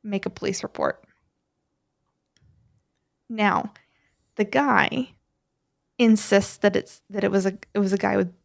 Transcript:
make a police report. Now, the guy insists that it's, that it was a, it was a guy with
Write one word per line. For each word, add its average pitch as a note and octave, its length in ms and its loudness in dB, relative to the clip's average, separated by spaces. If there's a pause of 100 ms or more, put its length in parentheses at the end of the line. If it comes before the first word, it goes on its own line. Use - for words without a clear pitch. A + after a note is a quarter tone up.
make G3+ 240 -6
a F#3+ 40 -2
police - 340 -6
report. - 360 -4 (2250)
Now, G#3+ 440 0 (600)
the G#3+ 100 0
guy B3+ 680 2 (840)
insists G#3 640 4
that G3+ 160 2
it's, - 360 -6
that G3 120 -6
it G3 80 0
was F#3+ 160 0
a, G3 100 -4 (160)
it G#3 60 -4
was G3 140 0
a G3+ 60 -2
guy G3 180 -2
with F#3 160 -2 (120)